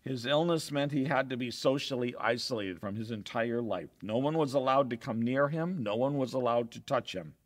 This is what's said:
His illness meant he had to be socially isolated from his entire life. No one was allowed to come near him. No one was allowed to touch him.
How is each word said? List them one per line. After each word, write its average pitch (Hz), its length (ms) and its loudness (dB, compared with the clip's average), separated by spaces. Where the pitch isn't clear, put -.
His 123 220 -6
illness 156 460 2
meant 143 220 0
he 135 120 2
had 131 260 2
to 127 60 -2
be 120 140 -4
socially 135 680 0
isolated 107 600 0
from 101 160 -4
his 113 160 -6
entire 117 500 -2
life. 98 280 -4
No 107 180 -2
one 151 180 2
was 143 160 2
allowed 131 380 4
to 117 60 -2
come 113 240 -2
near 135 280 2
him. 165 340 -2
No 104 140 0
one 139 200 2
was 123 160 0
allowed 120 380 2
to 117 80 -12
touch 120 340 -2
him. 80 200 -8